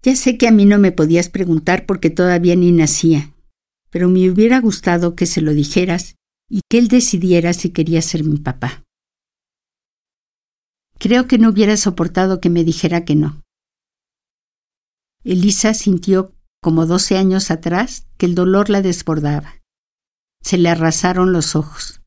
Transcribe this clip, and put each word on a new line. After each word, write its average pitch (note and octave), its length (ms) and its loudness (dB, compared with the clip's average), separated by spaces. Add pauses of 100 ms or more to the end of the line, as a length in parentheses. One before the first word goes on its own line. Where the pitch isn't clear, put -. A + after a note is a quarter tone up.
Ya B3+ 140 2
sé B3 200 0
que A#3+ 100 2
a A3+ 40 4
mí G#3 160 6
no G3+ 120 6
me F#3+ 140 4
podías E3+ 380 0
preguntar F3 560 -2
porque F#3 240 -2
todavía F3 460 0
ni F3 160 4
nacía, D#3 600 0 (560)
pero F3+ 220 0
me F#3 200 2
hubiera A3+ 300 2
gustado F3 560 -2
que - 80 -2
se E3+ 160 -4
lo D3+ 140 -2
dijeras F3 640 -4 (300)
y G3+ 220 -6
que A3+ 80 0
él A#3+ 120 4
decidiera F3 680 0
si F3 160 -6
quería D#3+ 320 -2
ser D#3 200 -6
mi D3+ 140 -2
papá. C3 480 -10 (2250)
Creo B3 280 0
que B3+ 120 2
no A3+ 100 6
hubiera G#3 300 2
soportado F#3 600 -2
que F3+ 120 0
me E3+ 140 2
dijera E3+ 420 -2
que D3 80 0
no. D3+ 280 -2 (1800)
Elisa G3 480 0
sintió, F#3+ 600 -2 (260)
como E3 240 0
doce F#3 320 0
años F#3+ 340 0
atrás, E3 560 -6 (120)
que F3+ 80 -2
el F3 80 -2
dolor F#3 340 0
la G3 140 0
desbordaba. D#3 800 -6 (800)
Se - 160 -2
le E3+ 100 2
arrasaron F3+ 640 0
los E3+ 240 -2
ojos. - 500 -8